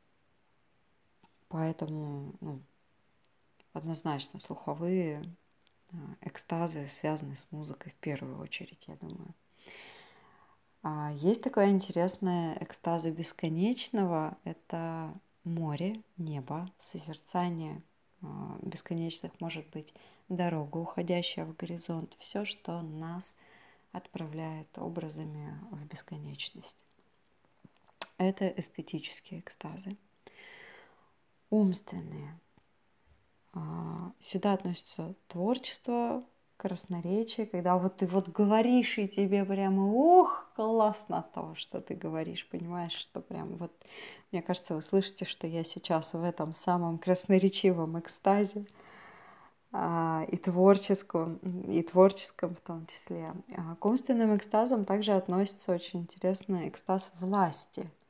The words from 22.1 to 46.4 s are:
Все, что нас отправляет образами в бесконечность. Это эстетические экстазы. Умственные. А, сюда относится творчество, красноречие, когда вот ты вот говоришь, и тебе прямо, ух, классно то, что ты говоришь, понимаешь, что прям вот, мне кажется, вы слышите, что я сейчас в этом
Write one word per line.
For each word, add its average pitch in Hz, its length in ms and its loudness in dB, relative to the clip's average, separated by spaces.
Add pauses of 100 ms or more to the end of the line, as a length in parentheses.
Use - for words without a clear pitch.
Все, - 260 -8
что 170 380 -8
нас 160 540 -10 (560)
отправляет 160 880 -10
образами 156 800 -8 (140)
в 151 160 -12
бесконечность. - 960 -14 (1300)
Это 190 300 2
эстетические - 920 -8
экстазы. 190 560 -12 (1500)
Умственные. 165 880 0 (1160)
А, 165 640 -6
сюда 196 320 2
относится 180 600 -4 (140)
творчество, 240 920 -2 (360)
красноречие, 185 880 -2
когда 180 320 2
вот 185 200 2
ты 190 80 2
вот 190 220 2
говоришь, 226 680 6
и 202 100 0
тебе 196 360 4
прямо, 196 420 4
ух, 320 680 8
классно 214 680 2 (100)
то, 160 200 -8
что - 260 -8
ты - 140 -8
говоришь, 165 540 -6
понимаешь, 170 440 -6
что - 280 -8
прям 170 360 -10
вот, 170 160 -8 (600)
мне 170 100 0
кажется, - 320 -4
вы 156 80 -4
слышите, 196 420 0
что - 220 -8
я 165 180 -2
сейчас 160 500 -2
в 165 80 -2
этом 170 300 -2